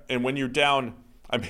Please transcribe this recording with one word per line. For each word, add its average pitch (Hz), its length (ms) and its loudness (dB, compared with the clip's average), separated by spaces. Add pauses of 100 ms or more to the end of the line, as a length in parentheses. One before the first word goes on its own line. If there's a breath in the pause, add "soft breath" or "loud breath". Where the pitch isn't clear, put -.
And 123 160 0
when 131 120 -2
you're 135 120 -2
down, 135 460 2 (360)
I 123 60 2
m-, 113 140 -2